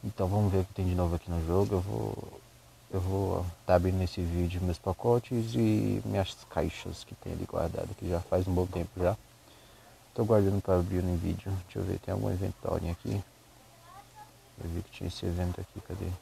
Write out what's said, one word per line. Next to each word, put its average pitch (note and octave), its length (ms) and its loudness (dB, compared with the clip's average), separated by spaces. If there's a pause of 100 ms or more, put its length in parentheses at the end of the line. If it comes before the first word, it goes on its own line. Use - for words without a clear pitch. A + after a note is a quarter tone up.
Então G2 240 0
vamos G2+ 240 4
ver F#2+ 60 4
o F#2 80 2
que - 80 -18
tem F2+ 120 0
de F2+ 80 2
novo F2 200 2
aqui F2 160 -4
no E2+ 160 0
jogo. G2 300 2
Eu F2+ 40 2
vou, A1 600 -6 (500)
eu F#2+ 100 0
vou F#2 460 0 (180)
tá F#2 100 4
abrindo F#2 280 4
esse F#2 180 -2
vídeo F2 400 0
meus F2+ 160 0
pacotes A#2 760 0
e G#2+ 500 2
minhas G2+ 320 0 (140)
caixas E2+ 540 -4
que - 100 -16
tem - 180 -10
ali E2+ 140 -6
guardado, E2 480 -4
que - 120 -10
já F2 140 0
faz F#2 260 0
um F#2+ 60 0
bom F2+ 140 4
tempo F2 360 -4
já. F#2 140 2 (960)
Tô A#2 140 0
guardando G2+ 340 6
pra F#2+ 140 2
abrir F#2 280 2
no F2+ 140 2
vídeo. F2 340 -2 (140)
Deixa - 140 -8
eu G2+ 40 -2
ver, F#2 180 -2
tem F#2+ 120 -6
algum G2+ 180 0
evento F#2+ 320 -2
da - 80 -2
hora E2+ 200 -2
aqui? G2 340 -4 (1400)
Eu E2+ 60 -6
vi E2+ 140 -4
que - 80 -12
tinha F#2+ 180 -8
esse - 160 -10
evento F2+ 340 -2
aqui, - 300 -12
cadê? F#2 220 -6 (120)